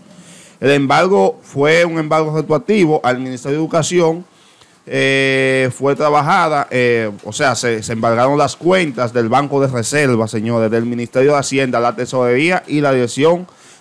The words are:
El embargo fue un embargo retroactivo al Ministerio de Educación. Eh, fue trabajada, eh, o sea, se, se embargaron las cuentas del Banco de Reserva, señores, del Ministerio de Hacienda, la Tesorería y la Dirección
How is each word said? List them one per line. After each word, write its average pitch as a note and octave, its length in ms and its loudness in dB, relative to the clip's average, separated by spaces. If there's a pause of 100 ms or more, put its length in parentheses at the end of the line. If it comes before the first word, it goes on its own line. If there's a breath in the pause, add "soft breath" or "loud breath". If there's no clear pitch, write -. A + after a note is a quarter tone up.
(600 loud breath)
El B2+ 100 2
embargo D#3+ 720 2
fue D3+ 420 2
un E3 140 -4
embargo D#3 360 0
retroactivo D#3 720 0
al B2+ 140 0
Ministerio C3 400 -6
de D#3+ 60 -2
Educación. E3 600 0 (680 soft breath)
Eh, C3+ 840 0
fue C#3 180 0
trabajada, D3+ 760 2
eh, A#2+ 420 0 (100)
o G#2+ 100 -12
sea, C3+ 220 0
se, A#2 260 -2
se A2+ 120 -8
embargaron A#2 440 2
las C#3+ 200 0
cuentas D3 560 -2
del A#2 160 -6
Banco C#3 320 0
de C3+ 80 0
Reserva, B2+ 580 0
señores, A2+ 420 -2
del A#2 160 0
Ministerio A#2+ 480 0
de C#3+ 60 2
Hacienda, C3+ 400 -2
la A#2+ 160 0
Tesorería B2+ 720 -2
y D3 140 -2
la C#3+ 120 2
Dirección C#3 540 0 (340 loud breath)